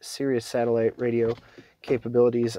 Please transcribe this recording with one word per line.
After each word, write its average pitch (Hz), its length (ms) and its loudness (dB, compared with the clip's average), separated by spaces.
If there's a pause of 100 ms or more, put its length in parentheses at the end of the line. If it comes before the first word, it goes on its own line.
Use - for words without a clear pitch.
Sirius 131 460 -4
satellite 117 520 0
radio 117 360 0 (480)
capabilities 120 760 2